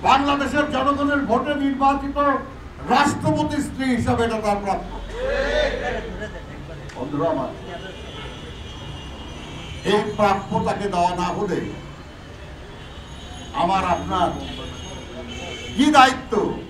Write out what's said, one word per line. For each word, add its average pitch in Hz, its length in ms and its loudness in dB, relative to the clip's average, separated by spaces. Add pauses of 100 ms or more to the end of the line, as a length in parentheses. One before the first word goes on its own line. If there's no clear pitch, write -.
বাংলাদেশের 277 580 4 (100)
জনগণের 285 540 2
ভোটে 262 240 2 (100)
নির্বাচিত 277 540 2 (760)
রাষ্ট্রপতির 294 720 2
স্ত্রী 262 180 -4 (120)
হিসাবে 233 300 2
এটা 220 180 0
তার 202 180 2
প্রাপ্য। 190 260 -2 (2000)
বন্ধুরা 143 380 -2
আমার, - 180 -2 (2500)
এই 208 80 6 (160)
প্রাপ্য 202 340 4 (160)
তাকে 202 260 -2
দেওয়া 175 180 4 (100)
না 180 60 0 (100)
হলে 185 220 0 (2000)
আমার 185 220 4 (120)
আপনার - 340 2 (1500)
কি 254 100 6 (120)
দায়িত্ব 262 360 8 (360)